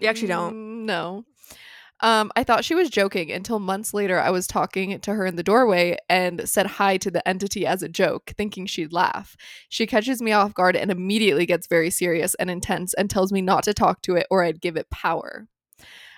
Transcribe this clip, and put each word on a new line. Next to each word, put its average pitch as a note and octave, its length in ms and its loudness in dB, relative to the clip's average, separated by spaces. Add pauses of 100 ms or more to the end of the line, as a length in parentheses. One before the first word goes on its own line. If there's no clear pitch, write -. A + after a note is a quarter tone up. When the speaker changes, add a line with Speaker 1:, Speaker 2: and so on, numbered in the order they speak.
Speaker 1:
You G#3+ 60 0
actually A3 220 -2
don't. F3 260 -2
Speaker 2:
Mm, A3 300 -12
no. F#3 400 -6 (760)
Um, A3 340 2
I B3 80 2
thought A#3 220 2
she E4 100 0
was F4 140 2
joking G3 420 0
until F#3+ 260 -4
months G3 360 -4
later G3 260 0
I C#3 100 2
was F#3 180 0
talking F#3+ 520 -2
to G3+ 140 -4
her G#3 120 -2
in F3+ 120 -4
the F3 60 -4
doorway G3 540 4 (120)
and F3+ 380 2
said F#3+ 200 2
hi G3 300 2
to F#3+ 120 -2
the F3 180 -2
entity F#3+ 380 -4
as F3+ 160 0
a D#3 80 -6
joke, - 480 -2
thinking G3+ 280 -6
she'd E3 260 -6
laugh. - 460 -2 (320)
She - 180 -2
catches A#3 340 0
me A3+ 120 0
off G#3 200 4
guard F3+ 220 4
and F#3 160 0
immediately F#3 540 2
gets E3+ 220 0
very E3 220 4
serious F3 460 0
and F#3 160 -4
intense F3+ 420 -4
and G3+ 160 -2
tells F#3+ 220 0
me G3 100 0
not F#3 220 2
to - 100 0
talk - 300 2
to F3+ 140 0
it - 120 0
or F#3 140 4
I'd E3+ 160 -2
give F3 160 -4
it - 140 -6
power. - 580 -6 (720)